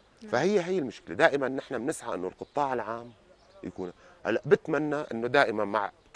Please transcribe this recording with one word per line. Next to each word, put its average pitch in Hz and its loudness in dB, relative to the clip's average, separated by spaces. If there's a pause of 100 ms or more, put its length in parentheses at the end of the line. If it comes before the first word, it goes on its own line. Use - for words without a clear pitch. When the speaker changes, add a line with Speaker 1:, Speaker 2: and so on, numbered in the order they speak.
(220)
Speaker 1:
نعم. 214 -6
Speaker 2:
فهي 180 4
هي 180 -2
المشكلة، 98 -6
دائمًا 139 4
نحن 135 -6
بنسعى 120 -6
إنه 92 -4
القطاع 135 -4
العام 117 -6 (500)
يكون. 92 -8 (340)
هلا 113 2
بتمنى 151 2
إنه 120 -4
دائمًا 113 4
مع 101 0 (260)